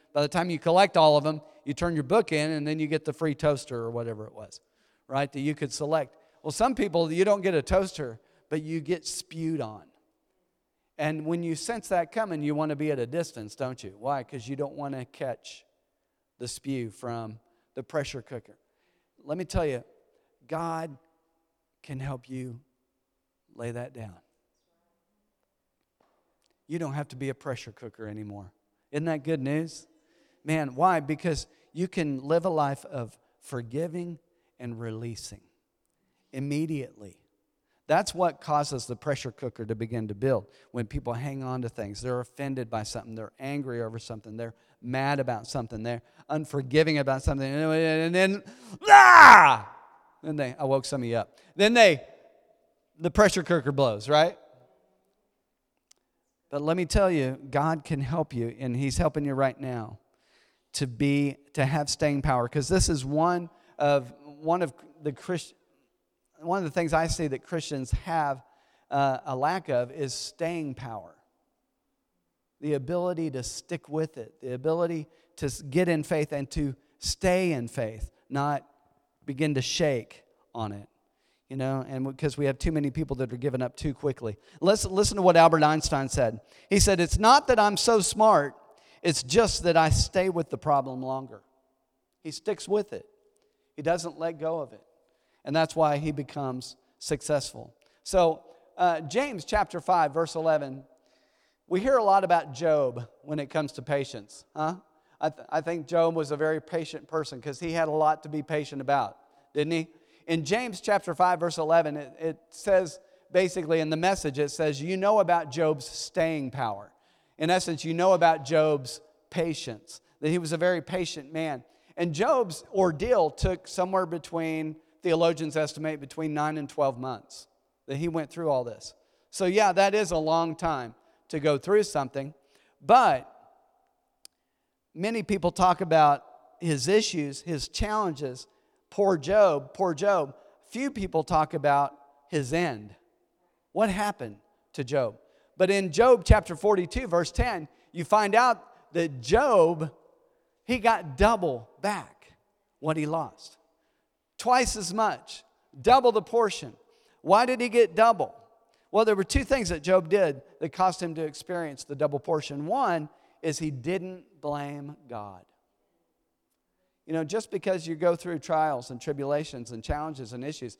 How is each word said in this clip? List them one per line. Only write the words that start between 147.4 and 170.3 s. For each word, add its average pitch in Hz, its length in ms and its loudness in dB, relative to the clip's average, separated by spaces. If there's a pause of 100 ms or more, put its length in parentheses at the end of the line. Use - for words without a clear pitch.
you 170 120 -8
find 208 300 2
out - 580 0
that 156 300 -2
Job, 170 720 4 (720)
he 247 140 -2
got 190 380 0
double 180 540 0 (100)
back - 540 -6 (460)
what 156 180 -2
he 151 80 -2
lost. 156 500 -6 (800)
Twice 247 400 2
as 175 160 -8
much, 208 500 -4 (380)
double 240 320 6
the 208 80 2
portion. 185 540 -2 (480)
Why 208 240 6
did 247 160 0
he 240 80 -2
get 214 240 4
double? 220 400 4 (560)
Well, 214 160 4
there 214 100 4
were 190 80 0
two 269 200 -2
things 233 260 0
that 160 120 -6
Job 175 280 2
did 165 320 2 (180)
that 160 100 -4
caused 185 320 0
him 165 120 -6
to 160 100 -8
experience 156 600 -8
the 143 100 -12
double 143 260 -2
portion. 151 460 -4
One 180 420 -2 (320)
is 156 180 -4
he 156 120 -4
didn't 175 540 -6 (180)
blame 143 540 -8 (120)
God. 104 360 -14 (1600)
You 156 80 -8
know, 160 100 -2
just 196 260 -6
because 185 340 -4
you 165 120 -6
go 170 180 2
through 170 240 -8
trials 151 520 -2
and 123 100 -12
tribulations 139 720 -6
and 110 100 -12
challenges 147 500 -8